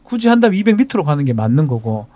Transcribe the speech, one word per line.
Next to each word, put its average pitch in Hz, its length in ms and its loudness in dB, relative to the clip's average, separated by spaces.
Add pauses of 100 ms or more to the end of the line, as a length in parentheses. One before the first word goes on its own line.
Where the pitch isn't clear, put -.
굳이 233 260 -4
한다면 233 300 4
이백 214 180 2
밑으로 233 260 0
가는 147 220 -2
게 127 80 0
맞는 117 340 0
거고 113 480 -6